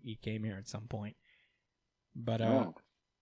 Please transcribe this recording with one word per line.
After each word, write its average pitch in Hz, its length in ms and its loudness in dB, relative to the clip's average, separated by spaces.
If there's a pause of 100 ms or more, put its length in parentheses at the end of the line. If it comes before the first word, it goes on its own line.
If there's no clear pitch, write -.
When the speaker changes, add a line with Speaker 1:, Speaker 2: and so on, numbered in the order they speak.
Speaker 1:
he 110 140 -8
came 110 280 -4
here 107 140 -2
at 98 100 -10
some 107 180 -8
point. 107 300 -6 (1000)
But, 113 280 0
uh, - 20 6 (220)
Speaker 2:
Oh. 82 80 -8 (480)